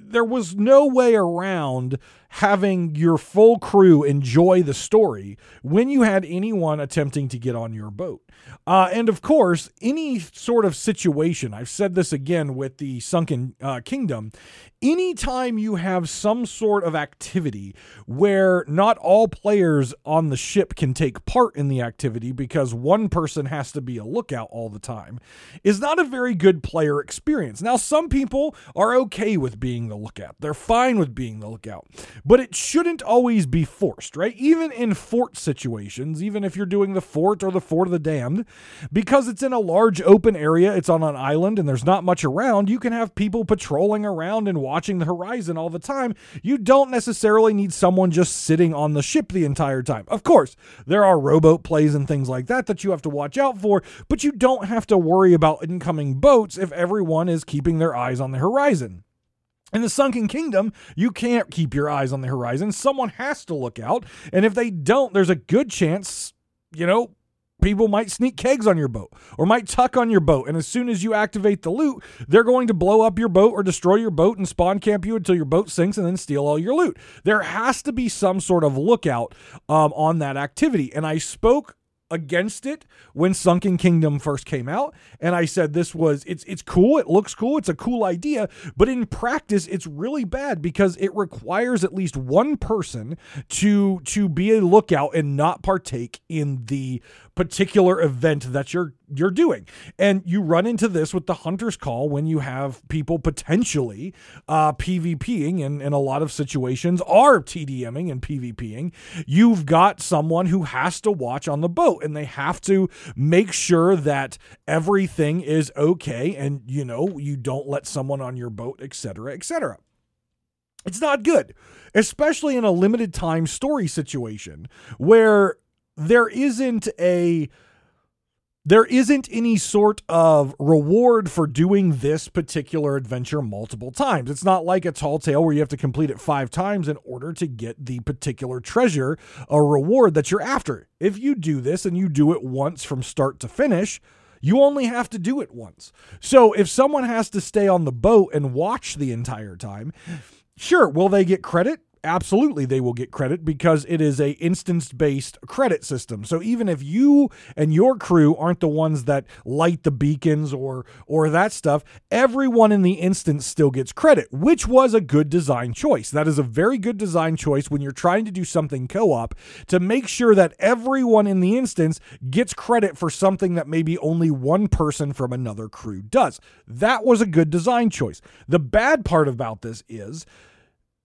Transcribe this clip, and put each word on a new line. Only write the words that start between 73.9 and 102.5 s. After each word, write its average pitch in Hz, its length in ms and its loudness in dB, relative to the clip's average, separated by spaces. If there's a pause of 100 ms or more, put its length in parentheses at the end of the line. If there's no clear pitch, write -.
your 226 140 0
boat 180 280 2
and 190 100 -4
spawn 185 300 0
camp 202 260 -2
you 220 120 -4
until 185 180 0
your 165 100 0
boat 165 240 0
sinks 185 300 -2
and 180 80 0
then 180 100 -2
steal 143 300 -4
all 151 120 0
your 196 160 -2
loot. 349 220 0 (280)
There 208 180 2
has 220 400 -2
to 277 100 -6
be 240 160 -4
some 190 320 -2
sort 170 240 2
of 139 140 0
lookout, 147 560 0 (340)
um, 151 260 4
on 160 260 0
that 139 180 -4
activity. 165 560 -2
And 156 120 -4
I 156 120 -2
spoke - 560 -2 (360)
against 175 540 -4
it 294 220 -10 (260)
when 180 220 0
Sunken 180 420 2
Kingdom 160 420 2
first 143 280 -6
came 123 200 -6
out, 247 280 -6 (260)
and 175 140 0
I 170 100 0
said 156 300 -2
this 170 200 -2
was, 156 300 0
it's, 170 200 -10
it's 175 180 -12
cool, 233 340 4
it 277 100 0
looks 196 280 0
cool, 277 240 -2
it's 208 100 -4
a 165 60 -2
cool 240 280 -4
idea, 208 460 -2 (300)
but 226 100 6
in 247 160 -4
practice, 220 640 -4
it's 185 200 -8
really 214 380 -6
bad 240 380 -6
because 175 340 0
it 190 180 -4
requires 202 680 -4
at 190 100 -4
least 185 220 -6
one 175 400 0
person 156 640 -6 (320)
to, 202 540 0
to 208 220 -2
be 185 300 0
a 214 60 2
lookout 175 520 2
and 147 220 -2
not 151 260 0
partake 139 680 -6
in 143 340 -6
the 127 380 -6 (320)
particular 185 680 2
event 139 520 0
that 139 220 -4
you're, 170 200 -4 (200)
you're 165 160 0
doing. 269 380 0 (280)
And 196 280 2
you 185 180 -2
run 170 240 2
into 226 220 0
this 165 260 -2
with 175 120 -4
the 180 80 -2
Hunter's 190 420 -6
Call 131 320 -6
when 143 180 -2
you 160 140 0
have 131 480 -8